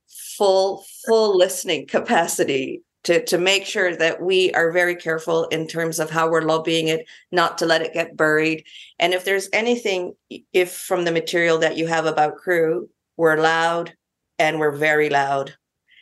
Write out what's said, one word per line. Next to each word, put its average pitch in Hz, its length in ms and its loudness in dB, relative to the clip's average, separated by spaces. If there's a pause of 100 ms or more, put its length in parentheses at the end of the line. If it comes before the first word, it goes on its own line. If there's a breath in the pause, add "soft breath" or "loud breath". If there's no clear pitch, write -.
(360)
full, 190 480 2 (220)
full 220 300 4
listening 180 500 0
capacity 165 960 -2 (220)
to, 170 220 2
to 190 120 0
make 190 260 2
sure 185 300 -2
that 160 260 -2
we 185 340 2
are 165 180 2
very 175 240 0
careful 165 480 -2
in 160 240 -4
terms 165 320 -4
of 156 100 -4
how 165 180 0
we're 165 140 2
lobbying 160 460 0
it, 160 180 -2 (240 loud breath)
not 170 280 0
to 175 80 -2
let 165 160 2
it - 120 -8
get 165 220 -6
buried. 156 480 2 (340 loud breath)
And 175 160 0
if 185 100 -4
there's 196 280 -2
anything, 214 640 -2 (360)
if 180 200 2
from 180 320 -4
the 170 80 0
material 165 460 0
that 160 180 0
you 160 100 -2
have 165 200 0
about 151 320 0
Crew, 170 500 0 (280)
we're 160 200 4
loud 165 580 0 (460)
and 156 180 0
we're 151 180 0
very 151 340 2
loud. 139 440 0 (480 soft breath)